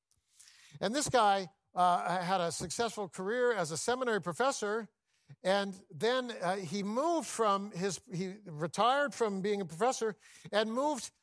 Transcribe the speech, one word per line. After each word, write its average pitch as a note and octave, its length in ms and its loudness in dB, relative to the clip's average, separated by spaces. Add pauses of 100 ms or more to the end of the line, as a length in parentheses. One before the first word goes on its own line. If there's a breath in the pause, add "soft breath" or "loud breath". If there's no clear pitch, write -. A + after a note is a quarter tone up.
(800 loud breath)
And G3 140 0
this C#4+ 160 0
guy, G3+ 400 4 (260)
uh, F3+ 460 2
had F3+ 200 0
a E3+ 100 0
successful G3+ 560 -4
career A#3 460 0
as E3+ 180 -2
a D#3+ 60 -4
seminary A#3+ 440 0
professor, G#3+ 680 -2 (540 soft breath)
and G3 360 0 (120)
then, A#3 500 -2
uh, F3+ 140 2
he G3 260 -4
moved C4 460 0
from G3+ 440 2
his, F#3 300 -4 (100)
he F#3 220 -4 (120)
retired G3+ 680 0
from G3+ 280 0
being G3+ 200 0
a F#3+ 40 -4
professor G#3 500 0 (360 loud breath)
and A3 220 2
moved, C4+ 380 -2 (120)